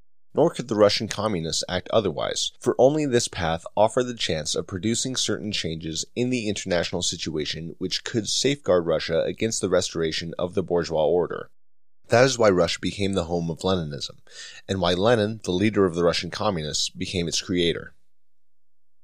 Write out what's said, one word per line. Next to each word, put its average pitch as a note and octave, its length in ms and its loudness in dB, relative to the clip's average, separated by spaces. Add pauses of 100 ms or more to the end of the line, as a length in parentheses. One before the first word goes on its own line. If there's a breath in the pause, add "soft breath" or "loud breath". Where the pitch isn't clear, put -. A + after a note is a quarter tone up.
(340)
Nor C#3+ 160 4
could - 180 -8
the A2+ 60 -2
Russian G#2 340 4
communists F2+ 580 -2
act F2+ 240 -4
otherwise, C#2+ 720 -2
for - 180 0
only D3 280 4
this A#2+ 200 2
path E2 380 -4 (100)
offered A2+ 300 4
the B2 80 -6
chance D#2+ 420 -4
of F2 120 -4
producing A2+ 500 -2
certain G#2+ 340 -2
changes D#2+ 540 -4 (100)
in B2 140 0
the B2 180 -2
international F2 540 -2
situation D#2+ 800 -6
which - 260 -6
could G#2+ 240 -4
safeguard G2+ 560 2
Russia E2 380 0
against A2+ 400 -4
the F#2+ 80 0
restoration E2+ 680 -2
of F2+ 140 -4
the G2 100 -2
bourgeois D#2+ 440 0
order. E2 420 0 (600)
That A#2+ 180 6
is B2+ 120 0
why A2 120 6
Russia F2+ 320 4
became G2 320 -2
the F2 100 0
home E2+ 260 -2
of D2+ 100 -6
Leninism, D#2+ 580 -2 (500 loud breath)
and G2 100 0
why F2 140 4
Lenin, A2 520 2
the F#2 80 -2
leader G2+ 340 4
of E2 80 0
the E2+ 100 2
Russian E2+ 260 0
communists, E2 600 -2
became F2+ 380 -4
its - 120 -4
creator. F2 540 -2 (1080)